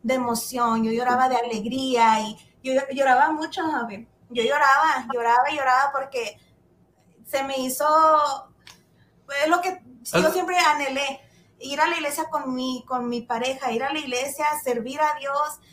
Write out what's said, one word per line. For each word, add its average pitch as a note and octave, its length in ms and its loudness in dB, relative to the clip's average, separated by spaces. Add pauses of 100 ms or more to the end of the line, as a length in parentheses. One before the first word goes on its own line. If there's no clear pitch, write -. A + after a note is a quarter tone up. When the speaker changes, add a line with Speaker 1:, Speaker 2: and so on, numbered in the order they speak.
Speaker 1:
de A#3 140 0
emoción, A#3 680 0
yo A3+ 80 0
lloraba B3 380 2
de B3+ 60 0
alegría A#3 840 2
y G#3+ 160 -8 (260)
yo C4 100 -2 (180)
lloraba C4+ 400 4
mucho, D#4+ 380 -4
Javi. A#3 380 -6 (220)
Yo B3 140 -4
lloraba, C#4+ 680 2
lloraba A#3+ 380 2
y D4+ 60 -4
lloraba C4+ 340 2
porque B3+ 480 -6 (840)
se C4+ 180 -4
me C4+ 160 -6
hizo, C4 260 -2 (1400)
fue C#4 100 -10 (140)
lo F4 120 4
que F#4 200 -6 (220)
yo - 240 0
Speaker 2:
Es - 60 2
Speaker 1:
siempre F4+ 240 -2
anhelé, C#4 600 0 (400)
ir C#4 220 -8
a D#4+ 60 4
la E4+ 100 0
iglesia D#4 320 -4
con C4 260 -4
mi, B3+ 320 -4
con B3 220 -4
mi A#3+ 120 -4
pareja, B3 500 -4
ir A#3 120 -2
a C#4 80 -2
la D4+ 80 -4
iglesia, C4+ 460 -4 (180)
servir B3 380 -4
a D4+ 180 0
Dios C#4+ 400 -4 (140)